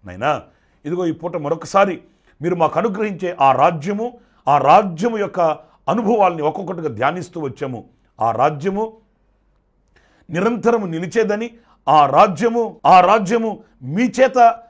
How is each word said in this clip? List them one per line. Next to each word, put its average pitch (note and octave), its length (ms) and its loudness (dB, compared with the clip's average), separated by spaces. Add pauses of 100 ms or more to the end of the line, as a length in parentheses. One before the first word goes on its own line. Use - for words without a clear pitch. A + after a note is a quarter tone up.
నైనా, G2 260 -6 (540)
ఇదిగో F3 260 -6
ఈ D3+ 100 -4
పూట F3 240 -8
మరొకసారి E3 500 -2 (460)
మీరు E3+ 220 -4
మాకు D3+ 180 0
అనుగ్రహించే G3 500 -6 (160)
ఆ - 20 6 (140)
రాజ్యము, F3+ 440 -2 (460)
ఆ - 20 4 (140)
రాజ్యము G3 560 2
యొక్క F#3 160 -6 (520)
అనుభవాల్ని G3 580 0
ఒక్కొక్కటిగా E3 400 -8 (100)
ధ్యానిస్తూ D#3+ 460 -4
వచ్చాము. B2+ 340 -8 (380)
ఆ A2+ 100 0 (120)
రాజ్యము D#3 440 -2 (1400)
నిరంతరము A3 680 -2
నిలిచేదని, G#3 540 -4 (380)
ఆ D3+ 140 6 (160)
రాజ్యము, G#3+ 460 2 (320)
ఆ - 20 10 (140)
రాజ్యము A3 400 0 (440)
మీ A#3 120 0 (120)
చేత B3+ 200 2 (320)